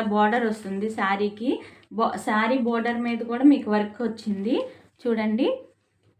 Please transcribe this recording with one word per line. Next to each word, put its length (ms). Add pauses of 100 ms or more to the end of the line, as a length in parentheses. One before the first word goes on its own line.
(140)
బోర్డర్ 380
వస్తుంది 380 (100)
శారీకి. 520 (480)
బో-, 160 (120)
శారీ 300 (120)
బోర్డర్ 380
మీద 140 (100)
కూడా 220
మీకు 240
వర్క్ 320
వచ్చింది. 460 (480)
చూడండి 440 (720)